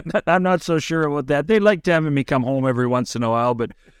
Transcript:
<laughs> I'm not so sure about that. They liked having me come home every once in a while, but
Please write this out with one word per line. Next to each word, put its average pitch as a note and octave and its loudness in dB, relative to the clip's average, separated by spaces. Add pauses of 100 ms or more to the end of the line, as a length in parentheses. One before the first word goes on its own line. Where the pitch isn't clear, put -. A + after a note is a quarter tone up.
<laughs> - -4
I'm F3+ 2
not F#3 0
so E3 0
sure D#3+ -2
about D3 -4
that. C#3+ 0
They G#3+ 4
liked G3+ 2
having D#3+ 2
me C#3 0
come C3 0
home C3 -2
every B2 0
once B2 -2
in A#2 -4
a A2+ 0
while, A#2 2
but A2+ -4 (300)